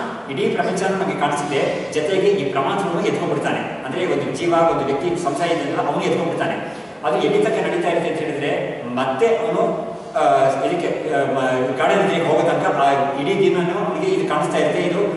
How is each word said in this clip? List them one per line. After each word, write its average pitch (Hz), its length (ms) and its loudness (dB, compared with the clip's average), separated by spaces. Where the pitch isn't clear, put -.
ಇಡೀ 196 240 0
ಪ್ರಪಂಚನೂ 180 340 0
ನಮಗೆ 170 320 -2
ಕಾಣಿಸುತ್ತೆ, 143 760 -2
ಜೊತೆಗೆ 185 320 2
ಈ 139 260 2
ಪ್ರಮಾಣವನ್ನು - 540 0
ಎತ್ಕೊಂಡ್ಬಿಡ್ತಾನೆ. - 800 -2
ಅಂದ್ರೆ 180 200 -4
ಒಂದು 139 300 -2
ಜೀವ, 170 160 0
ಒಂದು 160 320 2
ವ್ಯಕ್ತಿ 165 400 -2
ಸಂಸಾರ 165 260 0
ಇದನ್ನೆಲ್ಲ 143 360 -2
ಅವನು 147 180 -2
ಎತ್ಕೊಂಡ್ಬಿಡ್ತಾನೆ. - 720 -2
ಅದು 151 120 0
ಎಲ್ಲಿ - 280 2
ತನಕ - 260 0
ನಡೀತಾ 170 180 0
ಇರುತ್ತೆ 170 220 0
ಅಂತ 156 100 -2
ಹೇಳಿದ್ರೆ 143 640 -2
ಮತ್ತೆ 190 320 0
ಅವನು, 208 600 0
ಆ, - 320 4
ಇದಕ್ಕೆ, 160 500 -2
ಆ, 139 100 2
ಮ-, 127 520 0
ಗಾಢ 165 120 2
ನಿದ್ರೆಗೆ 185 380 2
ಹೋಗೋ 220 160 4
ತನಕ 151 340 2
ಆ - 440 2
ಇಡೀ 185 180 0
ದಿನನೂ 175 460 2
ಅವನಿಗೆ - 280 0
ಇದು - 160 0
ಕಾಣಿಸ್ತಾ 151 300 0
ಇರುತ್ತೆ, 156 240 2
ಇದು 175 160 0